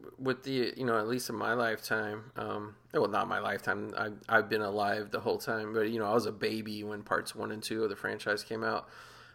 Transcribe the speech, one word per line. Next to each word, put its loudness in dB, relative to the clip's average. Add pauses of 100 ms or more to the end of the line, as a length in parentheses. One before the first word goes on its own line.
(180)
with 0
the, 0
you -4
know, 4
at 2
least -2
in -4
my 2
lifetime, 0
um, -6 (160)
well, 4
not 2
my 0
lifetime, -2
I, -2 (180)
I've 6
been 2
alive 2
the 0
whole 2
time, -2
but, 4
you 0
know, 0
I 4
was 6
a 0
baby -2
when -6
parts -2
one -4
and -6
two 0
of 2
the -2
franchise 0
came -4
out. 0 (480)